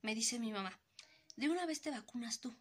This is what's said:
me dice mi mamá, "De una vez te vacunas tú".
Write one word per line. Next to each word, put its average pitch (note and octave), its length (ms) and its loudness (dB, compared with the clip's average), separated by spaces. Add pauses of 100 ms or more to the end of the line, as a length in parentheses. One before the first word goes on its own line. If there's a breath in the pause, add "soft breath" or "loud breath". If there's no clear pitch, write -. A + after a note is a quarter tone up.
me A3 120 0
dice A3+ 240 2
mi A3+ 140 0
mamá, F#3+ 260 -2 (580 loud breath)
"De C#4 120 4
una F4 180 4
vez D#4 140 0
te D#4 100 -2
vacunas A#3 500 -4
tú". A#3+ 200 -6